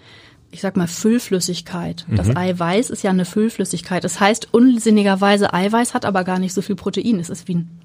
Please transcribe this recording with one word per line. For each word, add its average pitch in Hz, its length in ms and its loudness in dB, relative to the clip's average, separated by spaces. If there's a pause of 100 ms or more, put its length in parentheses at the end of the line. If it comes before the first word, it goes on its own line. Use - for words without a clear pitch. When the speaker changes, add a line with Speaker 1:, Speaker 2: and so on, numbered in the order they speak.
(520)
Speaker 1:
ich - 100 -20
sag 190 140 -4
mal, 175 120 0
Füllflüssigkeit. 180 1200 -2
Das 92 180 2
Speaker 2:
Mhm. 131 100 2
Speaker 1:
Eiweiß 180 520 0
ist - 140 -10
ja 196 80 2
eine 180 140 2
Füllflüssigkeit. 185 800 -2
Das 190 160 -4
heißt, 214 340 0
unsinnigerweise, 208 1000 4
Eiweiß 208 400 0
hat 247 100 -4
aber 190 220 0
gar 185 140 -2
nicht 185 140 -2
so 202 80 -2
viel 196 140 -4
Protein. 202 440 -2
Es 170 100 -8
ist - 180 -12
wie 180 80 -2
ein 170 300 -6